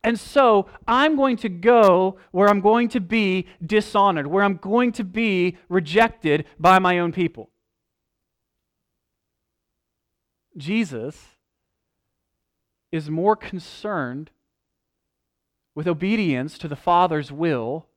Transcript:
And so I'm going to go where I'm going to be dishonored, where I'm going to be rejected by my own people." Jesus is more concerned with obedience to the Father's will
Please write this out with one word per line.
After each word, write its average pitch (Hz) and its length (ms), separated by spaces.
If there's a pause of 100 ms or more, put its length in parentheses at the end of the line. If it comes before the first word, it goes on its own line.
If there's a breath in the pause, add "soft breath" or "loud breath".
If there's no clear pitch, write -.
And 226 160
so 226 500 (180 loud breath)
I'm 285 280
going 269 220
to 226 120
go 190 680 (140)
where 190 160
I'm 202 140
going 220 280
to 247 100
be 185 480 (180 soft breath)
dishonored, 196 640
where 190 160
I'm 202 140
going 233 360
to 240 100
be 185 540 (100)
rejected 180 800 (120 soft breath)
by 185 220
my 180 200
own 170 120
people." 165 380 (3000)
Jesus 151 640 (1700)
is 151 180
more 180 260
concerned 160 960 (1400)
with 151 140
obedience 170 720
to 165 100
the 143 80
Father's 170 520
will 143 680